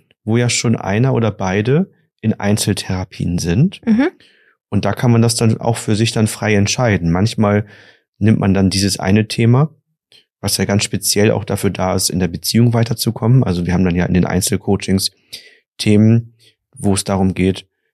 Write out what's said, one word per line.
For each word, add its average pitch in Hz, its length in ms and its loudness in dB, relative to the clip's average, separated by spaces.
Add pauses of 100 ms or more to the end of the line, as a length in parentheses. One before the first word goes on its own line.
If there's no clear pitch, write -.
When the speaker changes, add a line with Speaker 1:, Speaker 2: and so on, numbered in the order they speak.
(240)
Speaker 1:
wo 110 140 0
ja 120 120 0
schon 117 260 0
einer 113 380 0
oder 113 180 0
beide 107 600 0 (300)
in 110 120 0
Einzeltherapien 95 1040 -2
sind. 90 480 0
Speaker 2:
Mhm. 240 240 2 (600)
Speaker 1:
Und 101 160 -2
da 101 80 0
kann 120 180 2
man 117 100 4
das 117 140 2
dann 110 240 0
auch 117 180 -4
für - 180 -4
sich 117 160 0
dann 110 160 0
frei 107 280 -2
entscheiden. 98 560 0
Manchmal 101 560 0 (500)
nimmt 107 220 2
man 98 160 2
dann 95 140 2
dieses 98 300 -2
eine 107 280 2
Thema, 123 480 2 (640)
was - 180 -4
ja 95 80 -2
ganz 101 180 0
speziell 104 460 0
auch 107 140 -2
dafür 98 260 -4
da 92 260 -2
ist, 95 140 -2
in 92 100 -4
der 90 100 0
Beziehung 113 440 2
weiterzukommen. 117 720 0
Also 90 240 -2
wir 87 60 0
haben 92 120 2
dann 87 100 0
ja 87 100 0
in 90 80 -2
den 90 120 2
Einzelcoachings 95 880 -2 (640)
Themen, 110 560 2 (420)
wo 101 180 -2
es 98 100 -2
darum 95 300 0
geht, 92 340 -2 (260)